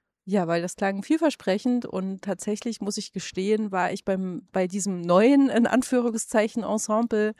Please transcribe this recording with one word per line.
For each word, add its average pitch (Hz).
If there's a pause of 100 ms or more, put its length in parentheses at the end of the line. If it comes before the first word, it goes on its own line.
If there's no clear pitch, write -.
(240)
Ja, 185
weil 170
das 185
klang 196
vielversprechend 247
und 190
tatsächlich, 208
muss 202
ich -
gestehen, 202
war 180
ich 190
beim, 190
bei 190
diesem 185
neuen, 226
in 233
Anführungszeichen, 233
Ensemble 214